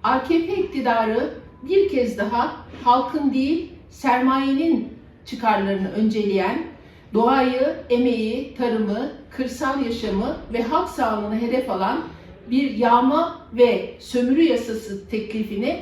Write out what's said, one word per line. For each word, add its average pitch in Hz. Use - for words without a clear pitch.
A 254
K 330
P 370
iktidarı 233
bir 392
kez 226
daha 214
halkın 262
değil, 285
sermayenin 269
çıkarlarını 196
önceleyen, 208
doğayı, 254
emeği, 240
tarımı, 220
kırsal 269
yaşamı 220
ve 233
halk 311
sağlığını 220
hedef 254
alan 196
bir 269
yağma 247
ve 233
sömürü 254
yasası 220
teklifini 220